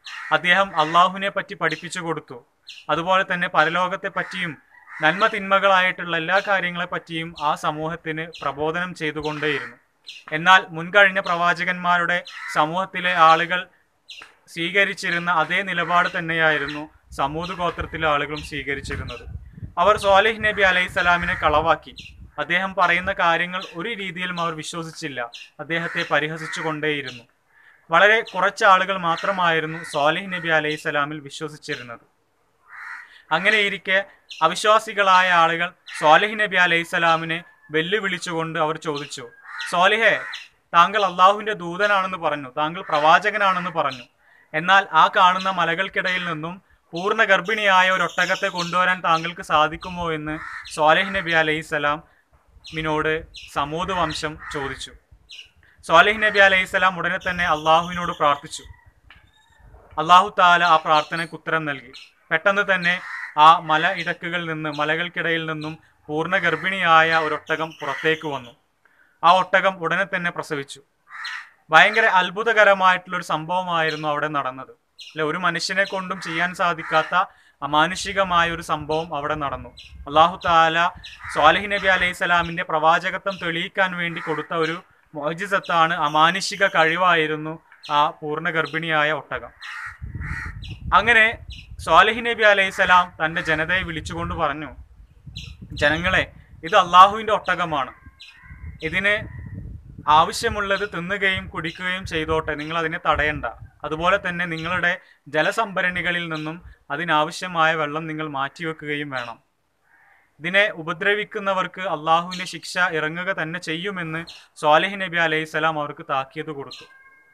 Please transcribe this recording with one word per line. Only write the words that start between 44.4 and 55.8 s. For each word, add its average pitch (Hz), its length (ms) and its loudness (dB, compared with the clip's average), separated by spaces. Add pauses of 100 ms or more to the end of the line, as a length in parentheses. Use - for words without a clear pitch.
എന്നാൽ 185 380 4
ആ 165 240 6
കാണുന്ന 185 340 4
മലകൾക്കിടയിൽ 180 720 -2
നിന്നും 170 380 -8 (280)
പൂർണ്ണ 208 340 0
ഗർഭിണിയായ 190 640 4
ഒരു 185 120 2
ഒട്ടകത്തെ 180 460 -2
കൊണ്ടുവരാൻ 180 520 0
താങ്കൾക്ക് 170 420 -2
സാധിക്കുമോ?" 165 720 -2
എന്ന് 156 260 -8 (360)
സ്വാലിഹ് 170 400 2
നബി 175 160 -4
അലൈഹിസ്സലാമിനോട് 156 2000 -4 (260)
സമൂദ് 160 380 -4
വംശം 156 480 -4 (140)
ചോദിച്ചു. 135 400 -10 (880)